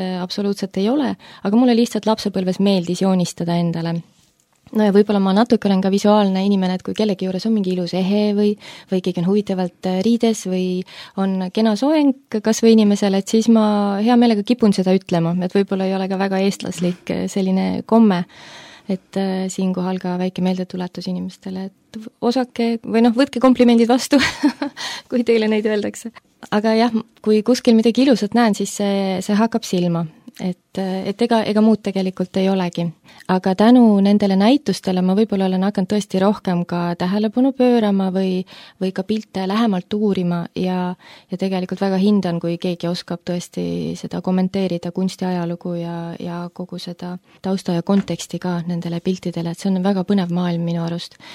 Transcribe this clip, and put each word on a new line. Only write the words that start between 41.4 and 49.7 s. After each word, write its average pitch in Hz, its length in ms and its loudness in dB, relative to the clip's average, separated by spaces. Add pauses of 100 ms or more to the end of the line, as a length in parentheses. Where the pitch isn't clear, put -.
tegelikult 185 400 -4
väga 190 160 0
hindan, 190 420 2
kui 170 220 -4
keegi 175 260 -4
oskab 175 380 -6
tõesti 175 400 -6 (320)
seda - 240 -10
kommenteerida, 185 720 -2
kunstiajalugu 180 880 -4
ja, 170 160 -8 (260)
ja 175 220 -10 (100)
kogu 180 260 -12
seda 180 360 -12 (260)
tausta 185 380 -2
ja 170 40 -2
konteksti 196 560 -2
ka 175 200 -4 (100)
nendele 170 320 -6
piltidele, 170 560 -4
et - 80 -8
see 196 80 0